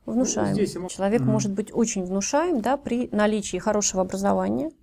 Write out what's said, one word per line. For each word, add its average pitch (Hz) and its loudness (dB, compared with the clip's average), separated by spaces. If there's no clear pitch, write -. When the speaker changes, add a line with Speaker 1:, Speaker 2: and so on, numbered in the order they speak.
Speaker 1:
Ну, 226 -6
Speaker 2:
внушаемость. 208 0
Speaker 1:
здесь 202 0
ему 180 -6
Speaker 2:
Человек 196 0
Speaker 1:
Мгм. 214 4
Speaker 2:
может 214 2
быть 208 -4
очень 226 0
внушаем, 254 0
да, 240 0
при 247 -4
наличии 208 0
хорошего 202 0
образования. 196 0